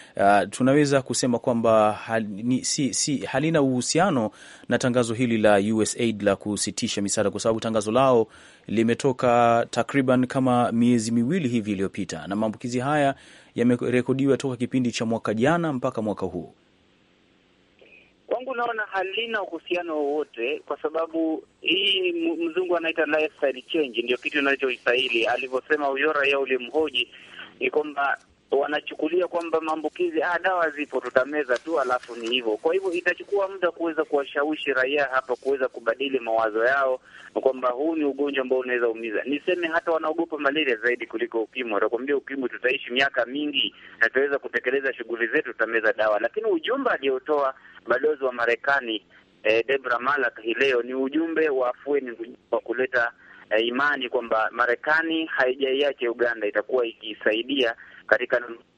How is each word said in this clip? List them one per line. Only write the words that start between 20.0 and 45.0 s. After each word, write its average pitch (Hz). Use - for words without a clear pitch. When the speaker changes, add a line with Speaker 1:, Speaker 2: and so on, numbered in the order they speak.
Speaker 2:
kwa 147
sababu 160
hii 190
m-, 165
mzungu 175
anaita 165
lifestyle 147
change, 127
ndio 123
kitu 151
inachoistahili. 127
Alivyosema 127
huyo 139
raia 139
ulimhoji 127
ni 127
kwamba 143
wanachukulia 156
kwamba 165
maambukizi, 160
ah, 175
dawa 175
zipo, 147
tutameza 127
tu, 160
alafu 123
ni 117
hivyo. 117
Kwa 160
hivyo 190
itachukua 180
muda 180
kuweza 160
kuwashawishi 147
raia 135
hapa 127
kuweza 131
kubadili 127
mawazo 113
yao, 135
kwamba 127
huu 147
ni 156
ugonjwa 139
ambao 131
unaweza 123
umiza. 113
Niseme 170
hata 165
wanaogopa 160
malaria 143
zaidi 117
kuliko 113
ukimwi. 117
Watakwambia, 113
"Ukimwi 131
tutaishi 123
miaka 131
mingi 135
na 117
tutaweza 139
kutekeleza 127
shughuli 117